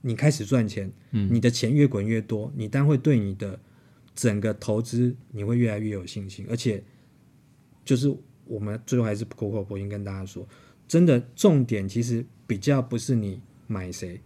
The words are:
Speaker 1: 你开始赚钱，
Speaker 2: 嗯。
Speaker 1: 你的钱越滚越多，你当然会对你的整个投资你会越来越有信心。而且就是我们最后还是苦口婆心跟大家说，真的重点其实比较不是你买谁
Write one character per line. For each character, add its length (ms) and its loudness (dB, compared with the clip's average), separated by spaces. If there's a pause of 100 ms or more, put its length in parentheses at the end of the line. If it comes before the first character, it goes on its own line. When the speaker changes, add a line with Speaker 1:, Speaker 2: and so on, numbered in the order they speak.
Speaker 1:
你 120 -2
开 140 4
始 160 2
赚 240 2
钱， 220 -6 (220)
Speaker 2:
嗯。 200 2
Speaker 1:
你 80 4
的 80 4
钱 240 0
越 140 6
滚 180 0
越 160 0
多， 340 -6
你 140 -6
当 140 0
然 60 4
会 100 4
对 200 4
你 180 -2
的 220 -8 (560)
整 280 0
个 100 0
投 300 -2
资 320 0 (160)
你 120 -8
会 140 0
越 140 2
来 80 -4
越 100 -4
有 160 -6
信 240 -10
心。 220 -14
而 60 -2
且 260 -2 (1000)
就 120 2
是 160 0 (320)
我 140 -10
们 260 -6
最 140 0
后 60 4
还 100 0
是 100 -4
苦 280 -6
口 100 -4
婆 160 -8
心 100 -6
跟 160 -8
大 80 -8
家 140 -8
说， 200 -14 (420)
真 180 6
的 140 6 (140)
重 300 4
点 240 -2
其 140 -2
实 220 -2 (200)
比 140 -2
较 240 2
不 160 -4
是 160 0
你 260 -2 (280)
买 220 -6
谁 360 -10